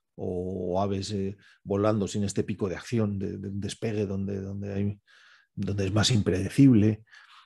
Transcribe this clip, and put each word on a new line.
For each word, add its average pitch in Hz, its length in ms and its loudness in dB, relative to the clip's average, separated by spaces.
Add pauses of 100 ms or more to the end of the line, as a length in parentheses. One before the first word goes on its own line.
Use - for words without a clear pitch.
(160)
o, 92 580 -4
o 92 80 2
aves, 98 300 -2
eh, 98 240 -4 (280)
volando 101 440 2
sin 104 160 -2
este 98 200 -2
pico 101 240 -4
de 85 80 -4
acción, 104 420 -2
de, 95 200 -6
de 98 100 -8
un 98 120 -6
despegue 104 460 -4
donde, 98 340 -4
donde 98 340 -8
hay, 101 260 -2 (540)
donde 98 320 -2
es 95 60 -2
más 104 180 2
impredecible. 104 920 4 (420)